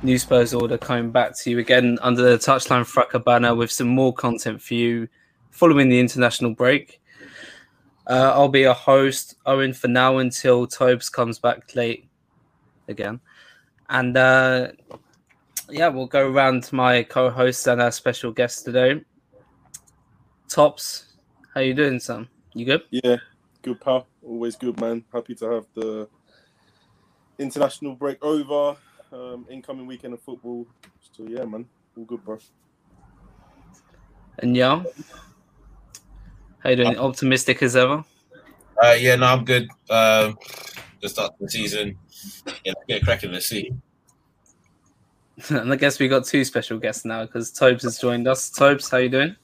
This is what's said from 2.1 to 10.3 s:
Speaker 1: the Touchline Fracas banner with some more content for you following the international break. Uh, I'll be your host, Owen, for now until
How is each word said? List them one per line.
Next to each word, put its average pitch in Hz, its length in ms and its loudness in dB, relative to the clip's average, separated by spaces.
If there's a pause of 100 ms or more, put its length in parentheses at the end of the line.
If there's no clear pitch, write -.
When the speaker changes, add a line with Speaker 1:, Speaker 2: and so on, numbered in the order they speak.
Speaker 1:
the 123 140 8
Touchline 127 480 2
Fracas - 380 0
banner 120 320 4
with 117 160 -2
some 123 160 -4
more 127 260 2
content 113 480 -6
for - 120 -10
you 117 340 -2 (420)
following 143 380 4
the 123 100 4
international 123 560 0
break. - 480 -2 (1040)
Uh, 131 300 4
I'll 139 140 6
be 135 100 4
your 131 140 6
host, 135 640 2 (100)
Owen, 135 260 0
for 127 160 -6
now 127 300 4
until 123 500 2